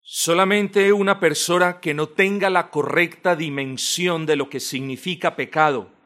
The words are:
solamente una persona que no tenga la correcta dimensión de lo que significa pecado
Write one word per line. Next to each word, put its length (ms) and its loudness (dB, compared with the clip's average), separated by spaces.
solamente 920 2
una 260 0
persona 580 2
que 140 -6
no 160 -4
tenga 400 0
la 220 0
correcta 680 0
dimensión 880 -4
de 120 2
lo 120 -2
que 120 -8
significa 760 -4
pecado 560 0